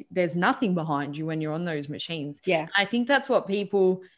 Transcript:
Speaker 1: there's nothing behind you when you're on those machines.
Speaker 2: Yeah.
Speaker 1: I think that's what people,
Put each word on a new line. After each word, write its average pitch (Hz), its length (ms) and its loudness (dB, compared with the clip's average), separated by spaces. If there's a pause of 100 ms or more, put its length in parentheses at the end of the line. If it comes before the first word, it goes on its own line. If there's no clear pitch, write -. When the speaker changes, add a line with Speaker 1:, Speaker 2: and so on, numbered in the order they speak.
(100)
Speaker 1:
there's 175 240 0
nothing 196 400 2
behind 147 440 -2
you 156 80 -6
when 160 160 -2
you're 156 100 -4
on 170 140 -4
those 147 240 -6
machines. 147 560 -8
Speaker 2:
Yeah. 165 280 2
Speaker 1:
I 196 120 2
think 240 200 0
that's 285 220 2
what 233 180 2
people, 190 540 2 (180)